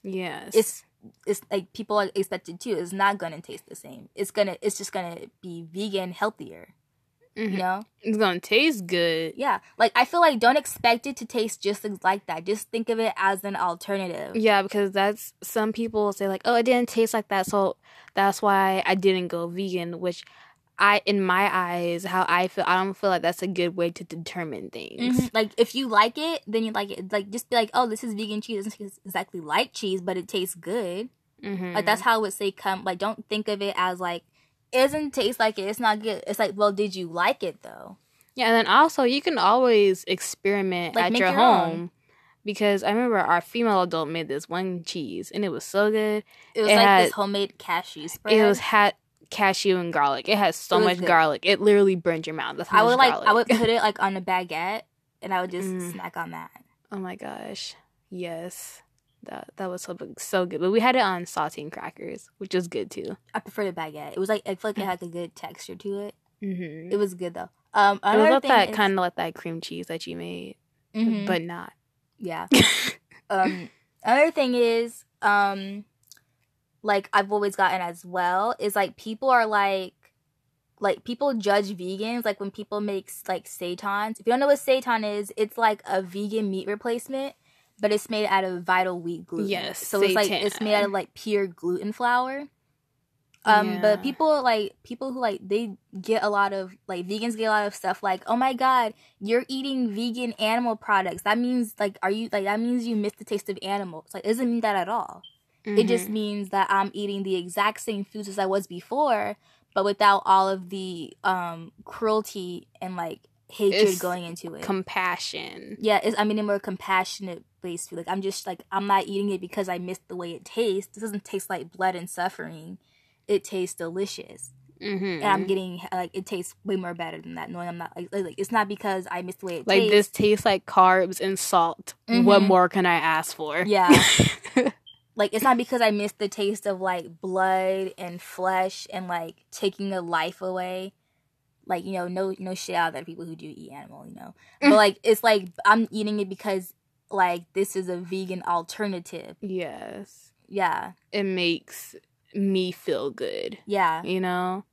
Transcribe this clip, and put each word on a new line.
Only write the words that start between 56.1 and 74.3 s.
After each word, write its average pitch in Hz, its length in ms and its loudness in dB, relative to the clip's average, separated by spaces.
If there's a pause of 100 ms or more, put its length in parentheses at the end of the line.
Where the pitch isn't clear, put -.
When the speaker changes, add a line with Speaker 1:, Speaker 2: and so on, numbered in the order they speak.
Speaker 2:
on 170 140 -8
that. 165 180 -14 (420)
Speaker 1:
Oh 208 60 -10
my 190 180 -10
gosh. - 600 -12 (340)
Yes. 175 720 -12 (440)
That, - 320 -14
that 190 120 -6
was 180 140 -8
so, 175 120 -10 (220)
so 185 300 0
good. 160 120 -6
But 180 120 2
we 226 100 4
had 247 140 4
it 254 60 4
on 185 240 0
saltine 156 460 -6
crackers, - 580 -12 (100)
which 190 160 -8
was 175 120 0
good 110 240 -6
too. - 240 -10 (180)
Speaker 2:
I 220 60 -4
prefer 208 260 -8
the 185 60 -2
baguette. 151 420 -12
It - 60 -6
was 190 80 0
like, 214 180 0
I 190 100 -4
feel 214 140 -6
like 208 100 -6
it - 20 -4
Speaker 1:
Mm. 190 40 -4
Speaker 2:
had 180 180 -4
a 175 40 -10
good 170 280 -10
texture - 400 -16
to 196 260 -8
it. 202 140 -12 (280)
Speaker 1:
Mm-hmm. 175 480 -8
Speaker 2:
It 202 60 0
was 202 160 0
good 175 220 -8
though. 175 140 -10 (240)
Um, 202 300 6
Speaker 1:
It - 20 -4
was 202 100 4
Speaker 2:
another 214 180 8
Speaker 1:
like 269 100 4
Speaker 2:
thing 277 60 0
Speaker 1:
that, 214 220 6
Speaker 2:
is 214 40 -6
Speaker 1:
kinda 196 260 2
like 180 140 -2
that 165 180 -4
cream 165 280 -10
cheese 175 260 -12
that 165 180 -10
you 170 120 -12
made, 175 400 -12 (360)
Speaker 2:
Mm-hmm. 214 320 0
Speaker 1:
but 185 160 0
not. 175 300 -12 (480)
Speaker 2:
Yeah. 170 320 -8
Speaker 1:
<laughs> - 60 8 (760)
Speaker 2:
Um, 185 380 0 (340)
another 277 260 6
thing 262 240 0